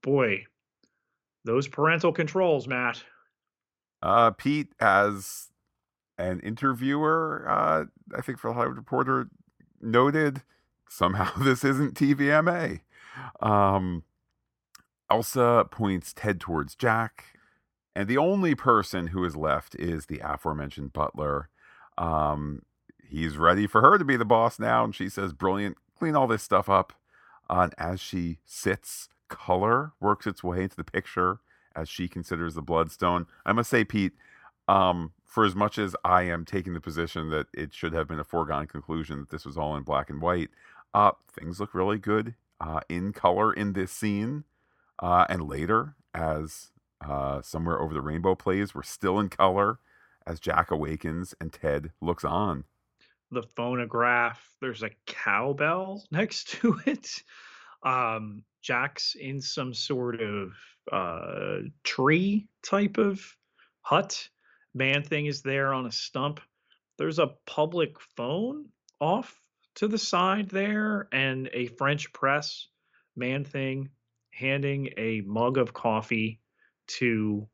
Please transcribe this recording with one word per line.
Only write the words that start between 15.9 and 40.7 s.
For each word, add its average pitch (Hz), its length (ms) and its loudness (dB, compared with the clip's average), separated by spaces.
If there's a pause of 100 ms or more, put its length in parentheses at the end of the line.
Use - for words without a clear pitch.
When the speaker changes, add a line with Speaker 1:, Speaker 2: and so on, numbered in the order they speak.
Speaker 2:
Ted 101 280 -2
towards 80 340 -4
Jack, 113 500 0 (680)
and 101 120 -2
the 123 120 2
only 175 360 4
person 104 540 2
who 90 160 -2
is 82 100 -2
left 76 400 -2
is 80 320 -4
the 76 160 -8
aforementioned 73 680 -6
butler. 73 560 -4 (480)
Um, 76 680 -2 (460)
he's 80 300 -4
ready 90 280 6
for 107 140 4
her 165 180 8
to 175 60 2
be 135 120 2
the 117 80 2
boss 113 340 4
now, 117 260 2
and 110 100 -6
she 95 140 -6
says, 98 240 -4
"Brilliant, 95 460 -2 (200)
clean 160 160 -2
all 139 120 6
this 110 160 0
stuff 101 260 2
up." 95 240 4 (560)
Uh, 90 120 2
and 90 180 4
as 90 220 -4
she 85 440 -6
sits, - 640 -4 (200)
color 113 720 0
works 104 260 0
its 101 180 -6
way 90 180 -2
into 95 140 -6
the 82 80 -8
picture 92 560 -2 (340)
as 80 140 -8
she 87 200 -6
considers 85 460 -6
the 80 80 -8
bloodstone. 82 640 0 (180)
I - 80 0
must 117 180 0
say, 117 140 4
Pete, 98 280 -2 (540)
um, 90 460 4 (120)
for - 200 2
as 95 100 2
much 104 240 0
as 98 160 -2 (100)
I 90 180 6
am 85 220 -4
taking 92 300 -6
the 82 60 -8
position 80 500 -6
that 76 220 -2
it 73 220 -8
should 82 180 -6
have 80 160 -2
been 80 100 -8
a 73 60 -6
foregone 78 420 -4
conclusion 76 540 -8
that 71 100 -14
this 78 140 -12
was 71 120 -12
all 76 200 -4
in 71 80 -8
black 71 260 -2
and 73 100 -8
white, 87 300 -2 (440)